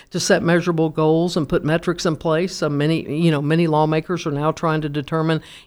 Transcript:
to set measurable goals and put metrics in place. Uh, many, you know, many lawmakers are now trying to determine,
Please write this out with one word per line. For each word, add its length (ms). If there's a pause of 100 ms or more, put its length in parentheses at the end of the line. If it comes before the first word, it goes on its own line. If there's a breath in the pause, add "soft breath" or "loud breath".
(100 loud breath)
to 80
set 240
measurable 460
goals 480
and 100
put 160
metrics 440
in 100
place. 460
Uh, 80
many, 320
you 280
know, 120
many 240
lawmakers 600
are 40
now 200
trying 300
to 80
determine, 540 (240 loud breath)